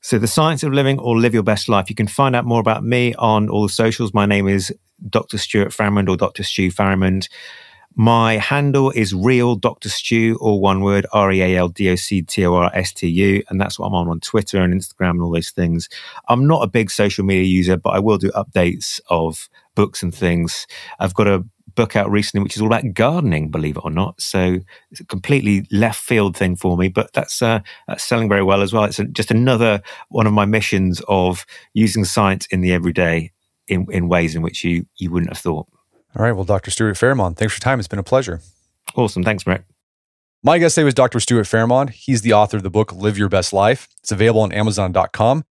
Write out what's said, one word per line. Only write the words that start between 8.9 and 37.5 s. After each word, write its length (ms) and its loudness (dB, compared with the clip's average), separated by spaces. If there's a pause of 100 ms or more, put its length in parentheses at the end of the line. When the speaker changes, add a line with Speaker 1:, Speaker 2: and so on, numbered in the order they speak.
Speaker 1:
is 240 -2
Real 400 2
Doctor 340 -4
Stu, 500 0
all 220 0
one 200 2
word, 300 2
R 200 2
E 100 2
A 160 2
L 120 2
D 200 -2
O 60 2
C 260 -2
T 240 -2
O 80 2
R 220 2
S 180 -4
T 140 -6
U, 420 2
and 100 -4
that's 200 -4
what 80 -4
I'm 80 -2
on, 120 0
on 120 -4
Twitter 420 -2
and 180 2
Instagram 320 -4
and 120 -2
all 80 -2
those 180 -2
things. 400 -2 (400)
I'm 160 4
not 160 4
a 60 -2
big 240 0
social 340 0
media 200 2
user, 300 2
but 140 -4
I 100 2
will 200 2
do 140 -2
updates 760 -2
of 400 -2 (240)
books 300 -2
and 100 -4
things. 540 -2 (320)
I've 160 -4
got 120 2
a 160 2 (300)
book 240 -2
out 120 0
recently, 320 -2
which 140 -4
is 60 -4
all 60 0
about 260 -2
gardening, 580 0
believe 240 -4
it 80 -10
or 80 -6
not. 300 -4
So 380 0 (320)
it's 100 -20
a 40 -20
completely 680 0
left 280 0
field 380 0
thing 180 0
for 220 -2
me, 100 2
but 240 -4
that's, 300 -4
uh, 180 2 (260)
that's 160 -10
selling 280 0
very 140 4
well 180 4
as 100 -2
well. 140 2
It's 140 -4
a, 40 0
just 260 -6
another 520 2 (260)
one 180 0
of 60 2
my 140 2
missions 640 0
of 360 2 (280)
using 320 2
science 400 0
in 160 -2
the 100 2
everyday 640 0 (340)
in, 240 -2
in 160 -2
ways 280 0
in 60 -4
which 220 -6
you, 220 -2 (100)
you 160 -6
wouldn't 200 -2
have 60 -12
thought. 300 -6 (480)
Speaker 2:
All 80 0
right. 80 2
Well, 140 -4
Doctor 260 -2
Stuart 240 -2
Farrimond, 400 0
thanks 180 -2